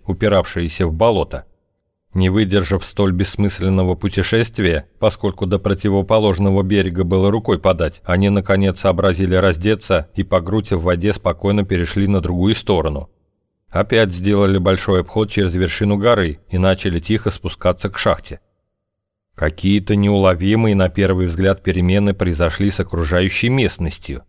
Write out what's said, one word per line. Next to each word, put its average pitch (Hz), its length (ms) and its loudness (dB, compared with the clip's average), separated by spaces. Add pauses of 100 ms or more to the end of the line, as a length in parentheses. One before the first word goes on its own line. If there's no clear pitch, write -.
упиравшееся 90 840 -2
в 80 60 -2
болото. 92 540 0 (640)
Не 92 160 2
выдержав 98 560 0
столь 98 280 -2
бессмысленного 92 840 0
путешествия, 98 920 0 (140)
поскольку 101 460 -2
до 95 120 0
противоположного 98 1040 0
берега 95 400 0
было 95 280 2
рукой 107 280 0
подать, 85 460 0
они 92 240 2
наконец 98 500 0
сообразили 92 580 2
раздеться 92 800 0
и 98 80 -2
по 92 200 0
грудь 101 280 -2
в 85 120 -2
воде 90 320 0
спокойно 101 500 0
перешли 95 420 -2
на 98 140 2
другую 90 340 0
сторону. 78 560 -2 (580)
Опять 101 440 0
сделали 98 460 2
большой 95 420 0
обход 107 280 -2
через 95 260 -2
вершину 95 420 0
горы 101 420 0 (100)
и 92 100 -4
начали 92 420 0
тихо 107 320 -2
спускаться - 580 -4
к - 80 -12
шахте. - 400 -4 (960)
Какие-то 98 640 0
неуловимые 101 800 2
на 95 120 2
первый 92 380 0
взгляд 95 380 0
перемены 95 500 2
произошли 87 560 0
с - 80 -6
окружающей 90 680 0
местностью, 92 800 -2